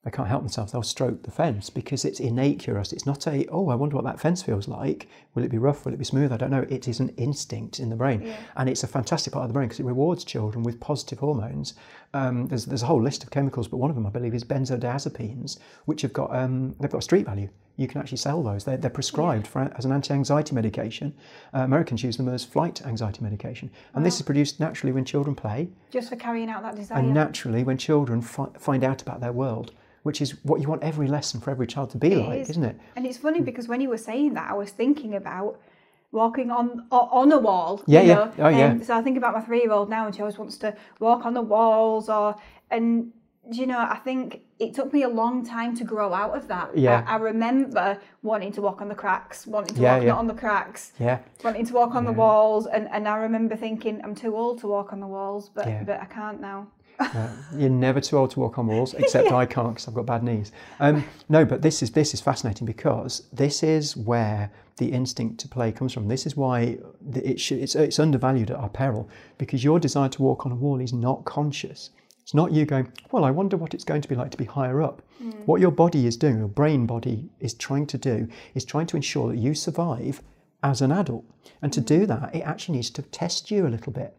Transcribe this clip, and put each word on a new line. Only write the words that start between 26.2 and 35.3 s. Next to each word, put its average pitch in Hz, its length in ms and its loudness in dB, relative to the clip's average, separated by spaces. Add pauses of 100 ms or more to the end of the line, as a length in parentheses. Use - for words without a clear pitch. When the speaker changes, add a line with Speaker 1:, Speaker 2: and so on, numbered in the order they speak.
Speaker 2:
out 208 120 -8
that 220 140 -10
desire. 202 240 -6
Speaker 1:
And 131 120 4
naturally 131 520 2
when 131 140 0
children 135 440 2
fi-, 139 260 -8 (100)
find 135 260 0
out 131 180 -2
about 123 180 -10
their 120 120 -4
world, 120 400 -4 (300)
which 147 180 -4
is 139 240 -4
what 123 160 2
you 139 80 -2
want 156 140 -2
every 151 240 -2
lesson 135 340 -2
for 135 100 -6
every 127 160 -2
child 139 240 -6
to 127 80 -8
be 170 160 4
Speaker 2:
It 123 120 2
Speaker 1:
like, - 140 -4
Speaker 2:
is. 262 100 -8
Speaker 1:
isn't 160 140 0
it? 110 120 -4 (200)
Speaker 2:
And 254 100 -4
it's 254 120 -8
funny 311 240 0
because 240 260 -6
when 240 120 -2
you 269 100 0
were 226 80 -2
saying 254 360 0
that, - 160 -6
I - 40 -2
was 202 160 -4
thinking 254 440 0
about 190 460 -6 (500)